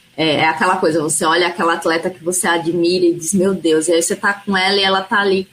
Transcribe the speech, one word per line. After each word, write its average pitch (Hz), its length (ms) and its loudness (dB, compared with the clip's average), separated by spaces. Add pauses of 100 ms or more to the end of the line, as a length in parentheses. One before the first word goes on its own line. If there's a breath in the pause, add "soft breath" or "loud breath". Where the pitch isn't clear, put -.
(160 loud breath)
é, 151 200 0
é 147 80 0
aquela 185 320 0
coisa, 165 260 0
você 156 220 -2
olha 165 240 2
aquela 170 240 -2
atleta 175 360 -2
que 180 140 -12
você 180 240 -2
admira 170 600 0
e 165 80 2
diz, 202 200 -6
"Meu 190 180 2
Deus", 160 360 0
e 175 40 4
aí 165 80 2
você 180 140 -2
tá 202 200 -2
com 196 220 -4
ela 190 200 0
e 196 80 0
ela 190 160 2
tá 202 180 -2
ali 190 340 0